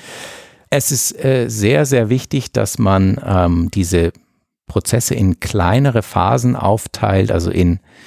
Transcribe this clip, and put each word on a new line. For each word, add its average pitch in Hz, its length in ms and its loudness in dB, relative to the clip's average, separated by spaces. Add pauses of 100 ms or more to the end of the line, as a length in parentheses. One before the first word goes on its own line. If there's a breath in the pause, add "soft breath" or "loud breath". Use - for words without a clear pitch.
(680 loud breath)
Es 139 220 -2
ist, - 340 -4
äh, 131 240 0
sehr, 117 380 2
sehr 123 220 2
wichtig, 127 420 -2
dass - 260 -2
man, 95 480 2
ähm, 87 480 2
diese 87 400 0 (540)
Prozesse - 480 -2
in 95 240 0
kleinere 113 640 0
Phasen 120 540 0
aufteilt, 101 760 0
also 87 220 -2
in, 87 260 2 (280 loud breath)